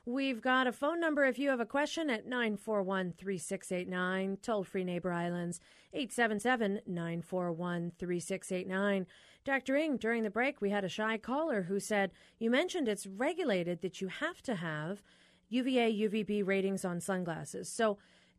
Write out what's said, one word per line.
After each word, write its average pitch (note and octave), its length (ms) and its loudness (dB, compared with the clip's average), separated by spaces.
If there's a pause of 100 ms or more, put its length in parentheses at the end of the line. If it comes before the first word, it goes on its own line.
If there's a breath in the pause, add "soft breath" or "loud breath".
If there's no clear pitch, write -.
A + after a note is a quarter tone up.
We've B3+ 360 0
got B3+ 260 4
a A#3+ 40 2
phone D#4 280 0
number D4+ 260 4
if B3+ 140 2
you C#4+ 100 2
have C4 100 2
a A3+ 60 -2
question D4 440 0
at A3 180 -2
nine A#3 300 0
four G#3 260 0
one, F#3 340 0
three F#3+ 200 -4
six - 340 -6
eight F3+ 160 -2
nine, F#3 540 0
toll-free G3 420 -2
Neighbor F3+ 300 -2
Islands, F3 480 -2 (320 loud breath)
eight C4 180 -4
seven A3 300 2
seven, A3+ 440 2
nine E3+ 360 -2
four F3 320 -2
one, F3 440 -2
three F3 220 -2
six F#3 320 -6
eight F#3 160 -2
nine. F#3+ 400 2 (360 loud breath)
Doctor C4+ 320 0
Ng, D4 220 2
during A3+ 240 0
the G#3+ 80 0
break, B3+ 320 0
we G3+ 80 2
had G3+ 160 2
a E3+ 40 -2
shy A3 280 -2
caller B3+ 460 0
who G3 160 -2
said, G3 320 2 (260 loud breath)
"You A3+ 140 2
mentioned D#4+ 360 2
it's G3+ 200 -2
regulated G3 720 0
that F#3 180 -6
you F#3+ 80 -2
have D4+ 360 -6
to A#3 120 -2
have D#3+ 460 -4 (480 soft breath)
U B3 140 2
V B3+ 160 2
A, A3+ 100 4
U G#3+ 200 2
V G#3+ 140 0
B G#3 200 0
ratings G3 420 2
on F3 160 -2
sunglasses." F3 680 -4
So G#3+ 300 2 (420 soft breath)